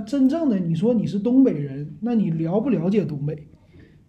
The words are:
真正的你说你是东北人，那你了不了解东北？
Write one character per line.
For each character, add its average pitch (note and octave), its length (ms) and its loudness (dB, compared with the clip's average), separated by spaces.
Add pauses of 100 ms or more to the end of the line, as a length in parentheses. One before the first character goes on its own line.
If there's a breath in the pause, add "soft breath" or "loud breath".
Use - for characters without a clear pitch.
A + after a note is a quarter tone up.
真 C4+ 260 2
正 D#4 200 0
的 G3+ 100 2
你 E3 140 -2
说 G#3 200 2
你 F#3 120 0
是 G3+ 140 -4
东 B3 240 4
北 A3 80 4
人， C#3+ 480 -6
那 A#3 160 -2
你 F3+ 140 0
了 E3 320 -2
不 C4+ 80 -2
了 F3 200 0
解 G3+ 140 2
东 C#3+ 220 -6
北？ - 220 -8 (600 soft breath)